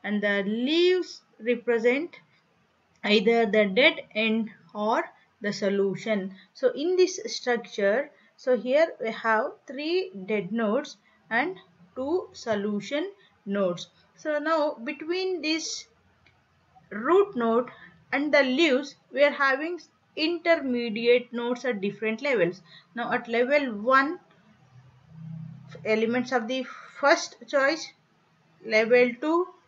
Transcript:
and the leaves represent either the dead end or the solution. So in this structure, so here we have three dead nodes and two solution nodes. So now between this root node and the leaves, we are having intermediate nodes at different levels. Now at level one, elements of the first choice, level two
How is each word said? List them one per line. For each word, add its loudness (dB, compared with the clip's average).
and -2
the 0
leaves 0
represent 0
either 4
the 4
dead 2
end 0
or 0
the -4
solution. -2
So 0
in -2
this 2
structure, -2
so 0
here 2
we -4
have 0
three -4
dead -4
nodes -2
and -2
two -4
solution -4
nodes. -2
So -4
now 0
between -4
this -4
root 2
node 0
and 0
the 6
leaves, 2
we 4
are 4
having 0
intermediate 0
nodes -4
at -2
different -4
levels. 0
Now -4
at -4
level 0
one, 0
elements 0
of 0
the -4
first 2
choice, 0
level 4
two 2